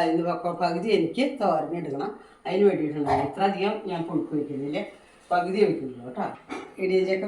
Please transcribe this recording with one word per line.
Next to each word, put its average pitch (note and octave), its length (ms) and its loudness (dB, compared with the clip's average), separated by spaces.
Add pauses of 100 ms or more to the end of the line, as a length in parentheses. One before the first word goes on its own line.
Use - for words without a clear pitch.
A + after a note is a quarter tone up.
അതിന് E3 220 2
പക്ക-, E3+ 340 -2
പകുതി E3+ 340 0
എനിക്ക് E3+ 260 0 (180)
തോരൻ D#3+ 400 2
എടുക്കണം, C#3 300 -6 (340)
അതിന് F#3+ 240 2
വേണ്ടിയിട്ടുണ്ട്. D3+ 420 0 (180)
ഇത്ര F#3+ 200 -2
അധികം G3 260 0 (160)
ഞാൻ E3+ 180 -2
പുഴുക്ക് D#3+ 280 -2
വയ്ക്കുന്നില്ല, C#3+ 420 -4 (520)
പകുതി F3+ 340 2
വയ്ക്കുന്നുള്ളൂ B2 420 -2
കേട്ടോ. F3+ 200 -4 (560)
ഇടിയഞ്ചക്ക F#3 440 2